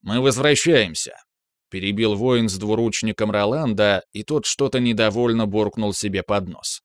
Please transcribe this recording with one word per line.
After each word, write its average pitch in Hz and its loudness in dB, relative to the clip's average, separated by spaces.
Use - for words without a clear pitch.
Мы 110 -2
возвращаемся», 131 2
перебил 101 0
воин 117 2
с 95 -6
двуручником 107 -2
Роланда, 104 0
и 104 -10
тот 147 -2
что-то 135 0
недовольно 113 2
буркнул 104 -2
себе 98 -4
под 98 -2
нос. - -10